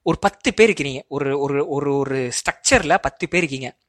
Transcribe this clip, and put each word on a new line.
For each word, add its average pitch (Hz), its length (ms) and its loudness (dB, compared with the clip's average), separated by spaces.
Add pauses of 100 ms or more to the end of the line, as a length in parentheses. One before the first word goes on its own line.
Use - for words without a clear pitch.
ஒரு 165 180 -2
பத்து - 340 0
பேர் 226 160 6
இருக்கிறீங்க, 143 380 -4
ஒரு, 139 320 -2
ஒரு, 139 280 0
ஒரு, 143 300 -2
ஒரு 131 340 -2
ஸ்ட்ரக்சர்ல - 680 0
பத்து - 300 -4
பேர் 175 160 0
இருக்கீங்க. 131 320 -6 (140)